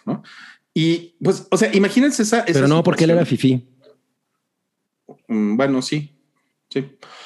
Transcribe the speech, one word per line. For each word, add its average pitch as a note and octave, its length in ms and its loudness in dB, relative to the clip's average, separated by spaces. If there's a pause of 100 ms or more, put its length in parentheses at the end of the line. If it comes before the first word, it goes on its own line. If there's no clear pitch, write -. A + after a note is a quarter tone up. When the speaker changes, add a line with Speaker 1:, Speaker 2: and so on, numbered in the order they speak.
Speaker 1:
¿no? - 160 -8 (520)
Y, E3 480 -2
pues, F#3+ 280 -2
o F3 60 0
sea, A3 180 0
imagínense A3 480 2
esa... A3 180 0
esa E3+ 140 -2
Speaker 2:
Pero C#3 140 2
no, D#3+ 140 4
porque E3 220 0
él D#3+ 60 4
era E3+ 140 2
Speaker 1:
situación. B2+ 360 0
Speaker 2:
fifí. - 80 -18 (1600)
Speaker 1:
Mm, G#2+ 280 -2
bueno, C3+ 260 0
sí. D3 320 -8 (560)
Sí. C3+ 140 -6 (420)